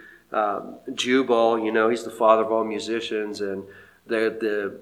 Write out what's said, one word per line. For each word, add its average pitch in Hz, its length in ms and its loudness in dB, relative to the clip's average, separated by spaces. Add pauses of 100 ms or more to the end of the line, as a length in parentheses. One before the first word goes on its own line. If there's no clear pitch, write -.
(320)
um, 104 440 -4 (180)
Jubal, 117 640 2
you 110 140 -2
know, 110 160 4
he's 117 160 -2
the - 60 -10
father 110 340 4
of 110 80 -2
all 110 100 2
musicians, 107 760 -6
and 98 240 -6 (420)
the, 113 340 0
the, 104 420 -4